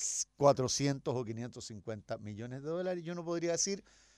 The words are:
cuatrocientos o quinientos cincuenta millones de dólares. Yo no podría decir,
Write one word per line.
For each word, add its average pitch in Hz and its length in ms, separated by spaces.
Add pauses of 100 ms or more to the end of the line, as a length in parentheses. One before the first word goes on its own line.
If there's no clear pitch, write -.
(380)
cuatrocientos 135 800
o 127 100
quinientos 117 400
cincuenta 110 540
millones 110 420
de 147 80
dólares. 180 340
Yo 175 120
no 170 100
podría 170 280
decir, 196 300 (340)